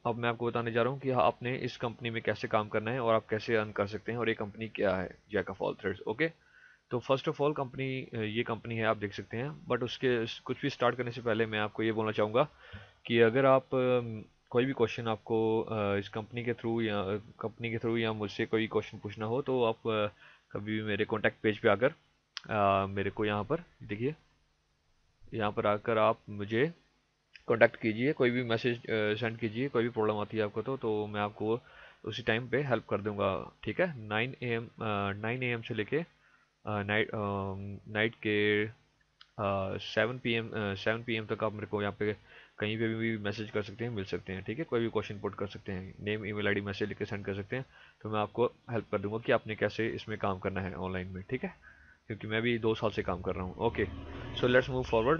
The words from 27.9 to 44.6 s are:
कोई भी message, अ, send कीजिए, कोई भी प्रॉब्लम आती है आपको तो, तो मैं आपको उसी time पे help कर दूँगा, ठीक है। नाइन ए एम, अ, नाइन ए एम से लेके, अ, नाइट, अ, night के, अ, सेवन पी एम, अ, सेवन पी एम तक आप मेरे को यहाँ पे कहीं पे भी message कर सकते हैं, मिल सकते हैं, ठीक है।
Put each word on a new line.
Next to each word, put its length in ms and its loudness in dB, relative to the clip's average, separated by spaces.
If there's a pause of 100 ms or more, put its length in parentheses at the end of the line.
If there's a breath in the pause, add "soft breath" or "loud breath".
कोई 180 4
भी 120 0
message, 360 0
अ, 360 0
send 240 -2
कीजिए, 300 -2
कोई 140 2
भी 60 2
प्रॉब्लम 280 2
आती 200 -4
है 60 2
आपको 200 -2
तो, 140 -4
तो 300 -2
मैं 140 -4
आपको 400 0 (440 loud breath)
उसी 180 -6
time 260 0
पे 140 0
help 240 0
कर 140 0
दूँगा, 520 -2 (120)
ठीक 160 -4
है। 280 -2
नाइन 340 -2
ए 60 -2
एम, 180 -2
अ, 540 -2
नाइन 220 -2
ए 40 -2
एम 160 -2
से 120 -6
लेके, 240 0
अ, 60 0 (600 soft breath)
नाइट, 420 0
अ, 40 -8 (800)
night 220 2
के, 520 2
अ, 1120 -6
सेवन 400 0
पी 140 -2
एम, 160 0
अ, 260 -2
सेवन 280 -2
पी 120 -2
एम 120 -4
तक 180 -2
आप 80 0
मेरे 140 -8
को 160 -2
यहाँ 160 -2
पे 180 0 (420 loud breath)
कहीं 200 -2
पे 160 2
भी 240 -2
message 320 -4
कर 120 0
सकते 220 -8
हैं, 60 -4
मिल 140 -4
सकते 280 -6
हैं, 100 -6
ठीक 160 -6
है। 60 -4